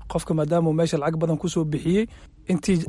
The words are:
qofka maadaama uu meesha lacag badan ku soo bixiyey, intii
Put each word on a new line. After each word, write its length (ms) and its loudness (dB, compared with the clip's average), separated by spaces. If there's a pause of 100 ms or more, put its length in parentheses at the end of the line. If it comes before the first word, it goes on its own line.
qofka 260 -4
maadaama 360 2
uu 20 2
meesha 260 2
lacag 200 -2
badan 200 0
ku 100 -4
soo 160 0
bixiyey, 420 0 (420)
intii 280 2 (120)